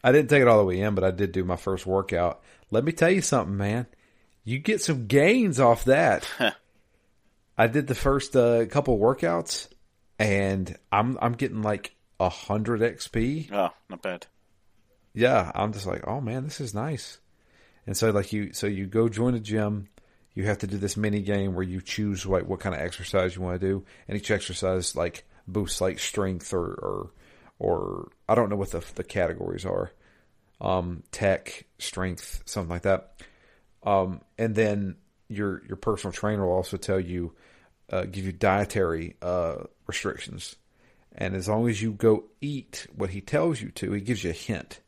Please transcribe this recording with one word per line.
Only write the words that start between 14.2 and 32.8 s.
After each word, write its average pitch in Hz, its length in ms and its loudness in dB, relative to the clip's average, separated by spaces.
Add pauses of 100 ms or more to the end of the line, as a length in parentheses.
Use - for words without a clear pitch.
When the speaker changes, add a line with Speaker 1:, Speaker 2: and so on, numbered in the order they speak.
Speaker 1:
Yeah, 110 440 4
I'm 107 180 -2
just 98 140 -8
like, - 200 -4
"Oh, 131 140 -4
man, 127 220 -6
this 147 180 -10
is 107 140 -8
nice." 131 420 -6 (720)
And 101 100 -4
so, 113 140 4
like, 101 200 0
you, 104 220 -4
so - 140 -4
you 98 180 -2
go 113 240 2
join 120 240 0
a 117 60 -2
gym, 104 480 -2 (480)
you 98 100 -2
have 104 140 0
to 101 80 -4
do 98 100 -4
this 98 180 -2
mini 104 260 0
game 98 340 0
where 92 80 -2
you 90 180 -6
choose, 101 440 -4
like, 92 220 0
what 92 120 -4
kind 95 160 -4
of 71 60 -4
exercise 90 540 -2
you 92 60 -8
wanna 90 160 -2
do, 95 260 0 (240)
and 101 100 -4
each - 120 -6
exercise, 92 680 -2
like, 85 300 -4 (220)
boosts, 95 340 -4
like, 92 160 0
strength 95 560 -4
or, 87 120 0
or, 50 460 -6 (460)
or - 540 -4 (180)
I 113 60 6
don't 113 140 4
know 104 80 0
what 95 140 -4
the, 82 120 -6 (120)
the 92 80 -8
categories 87 600 -4
are. - 260 -2 (680)
Um, 87 500 -2
tech, - 540 -2 (140)
strength, - 680 -6
something 87 240 -6
like 87 140 -6